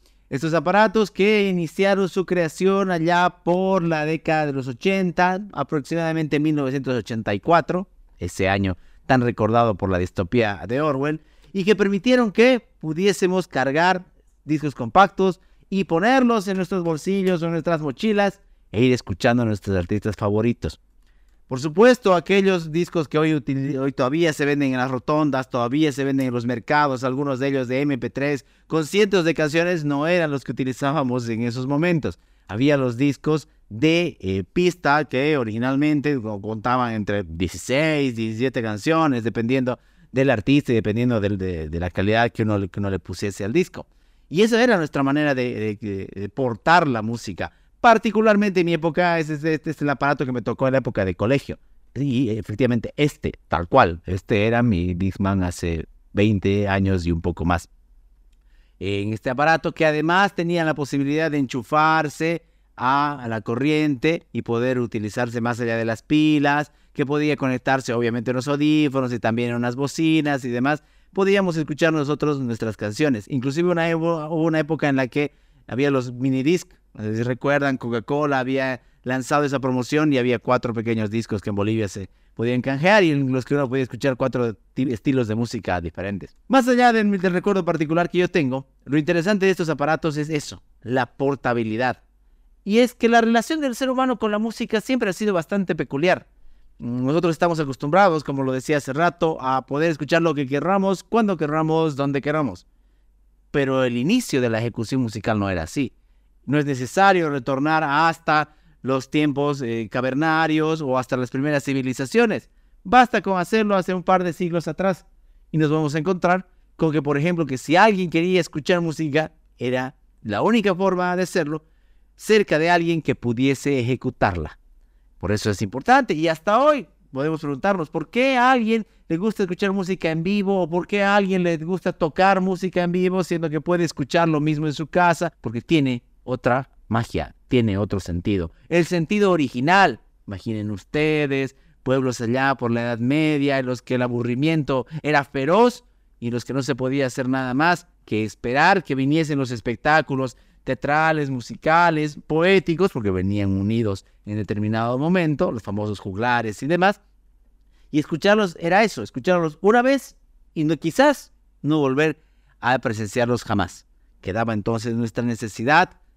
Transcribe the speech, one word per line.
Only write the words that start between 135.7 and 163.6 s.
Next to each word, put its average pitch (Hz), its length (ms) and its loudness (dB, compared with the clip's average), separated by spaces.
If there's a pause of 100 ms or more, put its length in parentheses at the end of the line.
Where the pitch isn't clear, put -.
otra 127 480 0 (160)
magia, 107 480 -4 (140)
tiene 110 280 2
otro 101 220 -2
sentido. 90 520 -2 (160)
El 170 180 2
sentido 190 440 0
original, 151 680 2 (260)
imaginen 104 460 -6
ustedes, 143 840 -2 (280)
pueblos 131 360 0
allá 131 360 0
por 120 160 -2
la 117 100 0
Edad 120 160 -4
Media 143 640 0
en 127 80 -4
los 127 160 -6
que 127 120 -2
el 123 60 0
aburrimiento 123 840 0 (160)
era 147 200 2
feroz 185 600 2 (360)
y 120 80 -8
en 117 60 -4
los 120 120 -4
que 120 80 -8
no 135 100 -2
se 131 120 -2
podía 131 300 -2
hacer 127 240 -4
nada 131 240 -2
más 160 320 0 (200)
que 110 180 -2
esperar 147 600 2
que 139 120 -4
viniesen 143 420 0
los 131 140 -2
espectáculos 131 840 -2 (280)
teatrales, 147 680 -2
musicales, 151 960 0
poéticos, 170 640 2
porque 104 180 -4
venían 98 400 -2
unidos 98 560 -2 (220)
en 104 100 -6
determinado 107 640 -2
momento, 170 520 0
los 120 120 -8
famosos 104 360 -6
juglares 113 640 -2
y 135 60 -6
demás, 180 340 2 (880)
y 143 80 -2
escucharlos 180 640 2
era 180 240 4
eso, 196 180 -2
escucharlos 156 600 0
una 226 200 6
vez 262 340 0 (380)
y 156 120 -2
no, 156 120 0
quizás - 560 0 (300)
no 151 160 2
volver 143 420 2 (380)
a 123 180 2
presenciarlos 117 640 -2
jamás. 98 440 -4 (340)